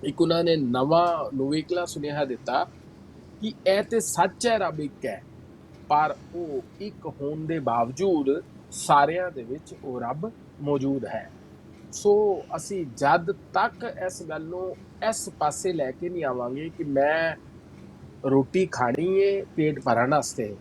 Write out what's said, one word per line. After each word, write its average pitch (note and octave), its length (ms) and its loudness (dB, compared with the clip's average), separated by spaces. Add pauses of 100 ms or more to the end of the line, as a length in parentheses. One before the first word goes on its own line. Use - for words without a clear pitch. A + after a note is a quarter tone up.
ਇੱਕ C#3+ 180 -2
ਉਹਨਾਂ E3+ 220 4
ਨੇ E3+ 120 6
ਨਵਾਂ D3 800 4
ਨਿਵੇਕਲਾ D3+ 500 0
ਸੁਨੇਹਾ D3 400 -2
ਦਿੱਤਾ B2+ 420 -2 (720)
ਕਿ G#3+ 120 -6 (140)
ਇਹ G3 160 4
ਤੇ A3 160 0
ਸੱਚ F#3 480 0
ਹੈ, A3+ 100 2
ਰੱਬ D#3+ 220 -2
ਇੱਕ D3 260 -8
ਹੈ, G2+ 180 -6 (680)
ਪਰ D3 260 2 (200)
ਉਹ D#3 260 -6 (180)
ਇੱਕ G3 260 -12
ਹੋਣ D3+ 400 -6
ਦੇ D#3+ 140 -2
ਬਾਵਜੂਦ C3+ 840 0 (280)
ਸਾਰਿਆਂ E3 600 2
ਦੇ C#3 120 -12
ਵਿੱਚ B2+ 400 -12
ਉਹ B2 180 -8
ਰੱਬ D3 300 -6 (300)
ਮੌਜੂਦ C#3 440 0
ਹੈ। G#2+ 260 -8 (600)
ਸੋ G#3 500 2 (120)
ਅਸੀਂ E3+ 300 -6 (120)
ਜਦ E3 340 2
ਤੱਕ A3 600 -4 (120)
ਇਸ F3+ 180 -8
ਗੱਲ D#3 200 -8
ਨੂੰ F3+ 320 -8 (340)
ਇਸ A3 200 -6 (100)
ਪਾਸੇ D#3 340 0
ਲੈ C#3 180 -2
ਕੇ F3 180 -6
ਨਹੀਂ F3 140 -6
ਆਵਾਂਗੇ C3 540 -4
ਕਿ E3 60 -6
ਮੈਂ D3+ 520 2 (960)
ਰੋਟੀ C#3 360 4
ਖਾਣੀ D3+ 540 0
ਏ G3 220 2 (140)
ਪੇਟ D3+ 280 0
ਭਰਨ B2 280 4
ਵਾਸਤੇ A#2+ 500 -2